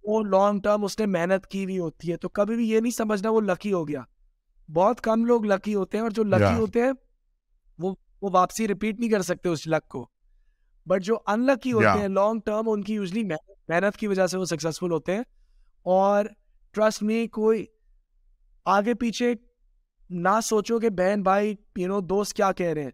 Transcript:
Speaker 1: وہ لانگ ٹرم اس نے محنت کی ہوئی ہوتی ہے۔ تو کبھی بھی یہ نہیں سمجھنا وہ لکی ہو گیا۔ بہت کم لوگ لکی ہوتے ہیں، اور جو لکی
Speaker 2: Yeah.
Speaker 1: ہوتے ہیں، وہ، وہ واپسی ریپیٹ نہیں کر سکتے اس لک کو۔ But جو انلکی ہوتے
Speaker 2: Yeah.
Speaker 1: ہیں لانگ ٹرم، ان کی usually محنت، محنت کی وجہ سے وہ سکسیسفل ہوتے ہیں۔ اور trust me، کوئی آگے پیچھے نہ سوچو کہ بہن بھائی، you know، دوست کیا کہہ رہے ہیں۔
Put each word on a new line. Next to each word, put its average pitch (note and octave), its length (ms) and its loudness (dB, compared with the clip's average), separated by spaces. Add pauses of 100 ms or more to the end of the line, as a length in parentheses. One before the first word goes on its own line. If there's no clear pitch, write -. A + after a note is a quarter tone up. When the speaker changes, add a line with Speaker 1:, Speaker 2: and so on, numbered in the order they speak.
Speaker 1:
وہ G#3+ 200 0
لانگ G3+ 380 2
ٹرم G#3 220 0
اس G3 160 -6
نے A3 60 0
محنت F#3+ 420 0
کی G3 160 -6
ہوئی F#3 160 -4
ہوتی E3 320 -6
ہے۔ E3 60 -4
تو - 120 -8
کبھی G#3 260 0
بھی A#3 140 0
یہ A3 100 4
نہیں A#3 120 0
سمجھنا G#3+ 380 -2
وہ A3 120 4
لکی G3 320 -2
ہو E3+ 140 -2
گیا۔ C#3+ 140 -6 (720)
بہت F#3+ 300 2
کم A3+ 240 2
لوگ A#3 200 2
لکی G#3 300 0
ہوتے G3 220 -2
ہیں، A3 60 -2
اور A3+ 80 -2
جو A3 120 0
لکی G3+ 200 4
Speaker 2:
Yeah. G3+ 160 4
Speaker 1:
ہوتے A3 220 0
ہیں، B3+ 100 2 (880)
وہ، F#3 160 -4 (260)
وہ G3 120 -2
واپسی F#3 340 2
ریپیٹ G3+ 320 -2
نہیں A#3 100 -2
کر G#3 120 4
سکتے F3 280 -2
اس D#3+ 180 -4
لک D#3 200 0
کو۔ A#2+ 220 -12 (840)
But G3 80 2
جو G#3 180 -2 (100)
انلکی B3+ 440 0
ہوتے A3 140 4
Speaker 2:
Yeah. G3 140 6
Speaker 1:
ہیں G3+ 80 -2
لانگ G3 320 0
ٹرم، A3 300 -4
ان G#3 140 -2
کی G#3+ 140 -4
usually G3+ 260 -4
محنت، - 460 -10
محنت F3+ 280 0
کی G#3+ 100 -4
وجہ F#3+ 200 2
سے F3 100 -4
وہ F#3 80 -2
سکسیسفل E3 460 -4
ہوتے E3 240 -2
ہیں۔ A#3 80 -6 (580)
اور G3 440 2 (540)
trust G#3+ 340 2
me، A3+ 180 0
کوئی A3 340 0 (1000)
آگے G3+ 280 2
پیچھے A#3+ 400 -2 (760)
نہ F3+ 340 2
سوچو A3 360 0
کہ A3+ 100 0
بہن F#3+ 340 0
بھائی، G3+ 320 2 (260)
you F3+ 100 -4
know، G3+ 100 -2
دوست F#3+ 320 -2
کیا G3 180 0
کہہ F3+ 180 -2
رہے D3+ 140 -4
ہیں۔ C3 100 -10